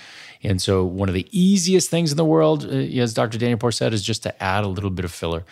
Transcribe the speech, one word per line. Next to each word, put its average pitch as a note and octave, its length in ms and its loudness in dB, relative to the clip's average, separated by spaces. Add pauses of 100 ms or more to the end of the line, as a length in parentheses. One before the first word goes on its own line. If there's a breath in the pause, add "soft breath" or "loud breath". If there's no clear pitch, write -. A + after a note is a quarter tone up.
(440 loud breath)
And F#2+ 180 0
so F#2+ 240 2
one F#2+ 240 -2
of F2 60 -2
the F#2 160 -2
easiest F#3 580 2
things E3 220 0
in C#3+ 60 -2
the E3 80 2
world, D#3 380 4
uh, - 60 -10
as B2 460 -2
Doctor A#2 240 0
Danielpour A#2+ 340 0
said, B2 180 0
is G#2+ 120 -2
just - 180 -4
to - 220 -8
add G2 200 0
a G2+ 40 -2
little F#2+ 240 -4
bit F2+ 120 -4
of E2+ 80 -6
filler. E2 400 -4